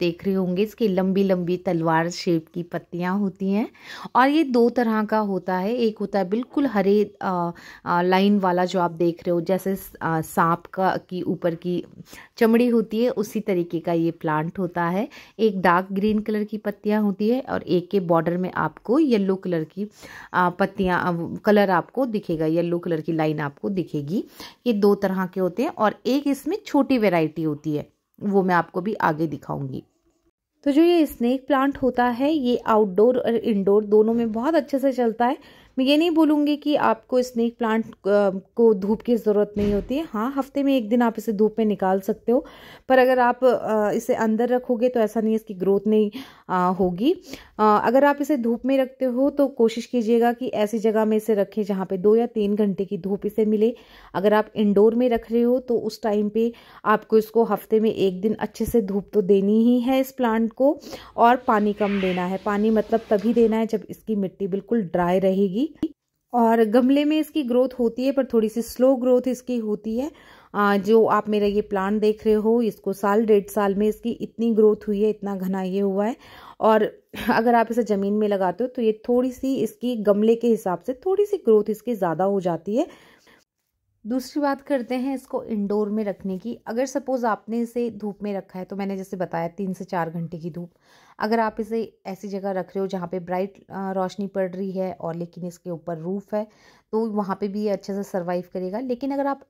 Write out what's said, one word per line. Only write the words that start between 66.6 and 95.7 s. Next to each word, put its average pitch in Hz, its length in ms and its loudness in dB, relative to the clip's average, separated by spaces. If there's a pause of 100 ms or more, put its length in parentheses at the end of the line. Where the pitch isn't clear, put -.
गमले 254 400 4
में 311 160 2
इसकी 302 220 -4
ग्रोथ 247 260 2 (100)
होती 240 280 -2
है, 277 60 2
पर 269 120 0
थोड़ी 226 240 2
सी 226 140 -4
स्लो 254 340 2
ग्रोथ 247 300 2
इसकी 247 320 -4
होती 220 400 -4
है। 285 120 -4 (440)
आ, 202 220 2
जो 214 280 4
आप 208 240 2
मेरा 208 180 0
ये 202 140 0
प्लांट 202 400 -2
देख 214 240 0
रहे 214 100 4
हो, 220 280 2
इसको 196 300 -4
साल 208 320 2
डेढ़ 202 260 2
साल 202 240 0
में 208 140 0
इसकी 214 220 -4
इतनी 226 440 -2
ग्रोथ 208 220 6 (120)
हुई 202 140 0
है, 214 80 2
इतना 202 260 -6
घना 190 260 -4
ये 185 180 -4
हुआ 202 260 0
है। 254 100 -4 (440)
और 214 420 2 (280)
अगर 233 240 2
आप 226 160 4
इसे 233 120 0
ज़मीन 202 320 0
में 214 140 0
लगाते 190 360 -2
हो 254 40 -2
तो 247 140 -6
ये 220 260 0
थोड़ी 247 240 2
सी 269 240 -4
इसकी, 240 400 -4
गमले 214 380 4
के 233 140 0
हिसाब 196 300 0
से - 140 -8
थोड़ी 381 340 0
सी 403 100 -4
ग्रोथ 220 320 4
इसकी 220 260 -6
ज़्यादा 180 300 -2
हो 196 160 0
जाती 175 360 -4
है। 311 100 0 (1200)
दूसरी 262 360 -6
बात 277 180 -2
करते 254 340 -4
हैं 262 200 -4
इसको 262 300 -8
इंडोर 208 460 -2
में 214 140 -4
रखने 190 340 -6
की। 233 280 -12
अगर 240 200 -4
सपोज 262 380 -4
आपने 220 360 -4
इसे 233 300 -4
धूप 208 320 -10
में 202 120 -6
रखा 190 240 -10
है, 185 60 -8
तो 196 120 -12
मैंने 196 200 -6
जैसे 190 200 -10
बताया 170 320 -4
तीन 190 240 -8
से 185 120 -10
चार 165 260 -4
घंटे 165 280 -8
की 165 120 -10
धूप, 175 200 -12 (480)
अगर 220 220 0
आप 220 200 -2
इसे 220 460 -8
ऐसी 196 220 -12
जगह 196 220 -6
रख 185 180 -4
रहे 196 120 -6
हो 196 60 -2
जहाँ 185 220 -6
पे 185 120 -6
ब्राइट, 185 360 -6 (140)
अ, 190 220 -8
रोशनी 190 340 -4
पड़ 190 240 -4
रही 185 220 -8
है 185 200 -6
और 170 220 -8
लेकिन 170 300 -10
इसके 175 260 -12